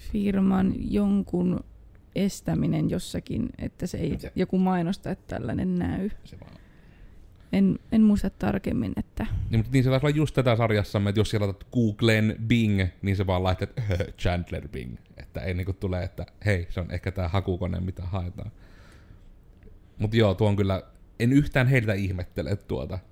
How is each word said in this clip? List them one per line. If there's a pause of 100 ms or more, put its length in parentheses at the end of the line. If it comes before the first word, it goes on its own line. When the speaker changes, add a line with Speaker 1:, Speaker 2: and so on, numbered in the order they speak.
(120)
Speaker 1:
firman
jonkun (560)
estäminen
jossakin,
että
se
ei
Speaker 2:
Se
Speaker 1:
joku
mainosta,
että
tällainen
näy. (140)
Speaker 2:
Se
vaan. (1000)
Speaker 1:
En, (120)
en
muista
tarkemmin,
että (240)
Speaker 2:
Niin,
mutta
niin
se
taisi
olla
just
tätä
sarjassamme,
että
jos
siellä
otat
Googlen (120)
Bing, (200)
niin
se
vaan
laittaa,
että (220)
<laughs>
Chandler
Bing. (200)
Että
ei,
niinku,
tule,
että (200)
hei,
se
on
ehkä
tää
hakukone,
mitä
haetaan. (1500)
Mut
joo,
tuo
on
kyllä... (360)
En
yhtään
heiltä
ihmettele
tuota, (120)